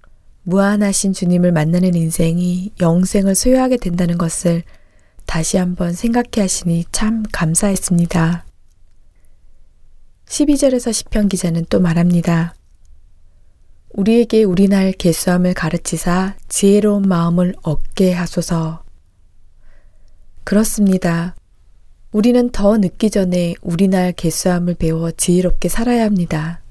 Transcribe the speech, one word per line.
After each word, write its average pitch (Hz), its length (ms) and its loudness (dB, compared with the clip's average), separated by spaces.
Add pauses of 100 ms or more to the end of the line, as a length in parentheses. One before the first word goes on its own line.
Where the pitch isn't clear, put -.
(440)
무한하신 196 680 0
주님을 180 400 2
만나는 175 420 2
인생이 175 840 -2
영생을 190 540 2
소유하게 254 420 2
된다는 175 400 -2
것을 170 460 -2 (640)
다시 - 320 -2
한번 180 340 -2
생각해 233 480 -2
하시니 170 500 -2
참 220 400 -2
감사했습니다. 170 1160 0 (1900)
십이 202 240 2
절에서 254 360 0
시편 214 360 -2
기자는 170 400 -2
또 202 100 0
말합니다. 170 760 2 (1400)
"우리에게 220 540 2
우리 196 220 4
날 190 260 2
계수함을 180 600 0
가르치사 175 840 -2 (120)
지혜로운 202 540 2
마음을 180 580 2
얻게 180 540 0
하소서." 165 680 -4 (1600)
그렇습니다. 185 920 0 (760)
우리는 240 360 2
더 214 300 2
늦기 202 320 0
전에 180 500 -2
우리 175 280 0
날 180 240 0
계수함을 175 640 -2
배워 165 340 -2
지혜롭게 180 580 2
살아야 233 360 0
합니다. 170 640 -2